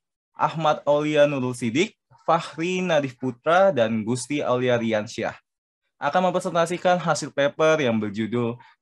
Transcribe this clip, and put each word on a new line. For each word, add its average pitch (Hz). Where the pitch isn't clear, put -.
Ahmad 151
Aulia 147
Nurul 131
Sidik, 127
Fahri 175
Nadif 147
Putra, 156
dan 113
Gusti 127
Aulia 123
Riansyah, 110
akan 147
mempresentasikan 180
hasil 156
paper 156
yang 120
berjudul 110